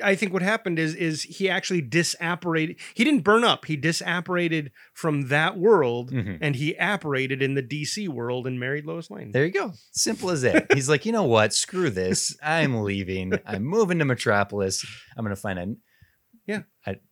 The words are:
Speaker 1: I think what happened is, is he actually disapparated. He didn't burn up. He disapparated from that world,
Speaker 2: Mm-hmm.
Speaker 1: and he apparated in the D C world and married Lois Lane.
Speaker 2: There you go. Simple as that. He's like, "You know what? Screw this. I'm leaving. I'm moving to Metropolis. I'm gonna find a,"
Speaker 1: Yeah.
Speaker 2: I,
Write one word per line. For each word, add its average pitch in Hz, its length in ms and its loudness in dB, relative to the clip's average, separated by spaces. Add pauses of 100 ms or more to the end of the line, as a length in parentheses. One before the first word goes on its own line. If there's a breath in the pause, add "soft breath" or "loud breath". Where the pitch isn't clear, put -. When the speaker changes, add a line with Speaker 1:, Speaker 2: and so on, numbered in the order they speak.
Speaker 1:
I 196 100 4
think 185 180 -2
what 185 100 0
happened 196 360 0
is, 160 160 0
is 160 280 -4
he 185 280 -4
actually 180 300 0
disapparated. 165 960 0 (180 loud breath)
He 226 80 2
didn't 262 220 4
burn 220 180 6
up. 190 220 2
He 156 100 -4
disapparated 165 960 -2 (220 soft breath)
from 143 360 -2
that 160 300 2
world, 131 540 4
Speaker 2:
Mm-hmm. 120 280 -2
Speaker 1:
and 147 140 2
he 147 220 -2
apparated 139 680 -2
in 135 120 0
the 139 80 -2
D 143 220 -6
C 208 220 -6
world 123 400 -4
and 127 140 -6
married 143 260 -4
Lois 165 240 -10
Lane. 131 220 -14
Speaker 2:
There 131 120 4
you 175 80 0
go. 302 200 -2 (180)
Simple - 400 -2
as 147 120 0
that. 117 300 4
He's 135 160 0
like, 147 160 2
"You 220 60 -2
know 220 140 2
what? 117 280 4
Screw 180 380 -2
this. - 500 -2
I'm 147 420 0
leaving. 95 500 -2 (120)
I'm 104 200 -4
moving 180 340 0
to 151 60 2
Metropolis. 101 840 0 (300 loud breath)
I'm 117 80 -8
gonna 101 100 -4
find 95 240 -6
a," 95 160 -6 (720)
Speaker 1:
Yeah. 202 160 -6 (240)
Speaker 2:
I, 98 100 -8 (160)